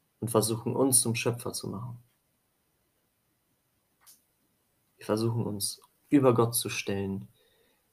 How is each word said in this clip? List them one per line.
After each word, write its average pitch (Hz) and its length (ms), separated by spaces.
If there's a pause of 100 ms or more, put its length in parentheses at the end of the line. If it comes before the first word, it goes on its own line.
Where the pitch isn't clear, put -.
(200)
und 110 100
versuchen, 113 460
uns 131 260
zum 117 120
Schöpfer 117 400
zu - 140
machen. 120 320 (3000)
Wir - 80
versuchen, 113 400
uns 104 360 (280)
über 131 240
Gott 117 220
zu - 140
stellen 98 580 (640)